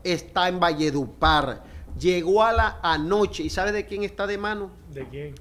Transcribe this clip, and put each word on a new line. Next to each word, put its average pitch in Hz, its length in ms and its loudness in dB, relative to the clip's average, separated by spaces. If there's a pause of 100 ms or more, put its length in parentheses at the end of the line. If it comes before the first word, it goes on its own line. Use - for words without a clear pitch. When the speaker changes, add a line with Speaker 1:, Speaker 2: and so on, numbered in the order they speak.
Speaker 1:
Está 180 440 0
en 180 120 -2
Valledupar. 151 1160 2 (220)
Llegó 180 440 4
a 226 100 6
la 226 300 0
anoche. 170 600 0
¿Y 156 60 -4
sabe 190 240 -2
de 208 140 -4
quién 202 180 -6
está 202 220 -4
de 202 100 -4
mano? 208 340 -6 (220)
Speaker 2:
¿De 135 160 -10
quién? 143 320 -12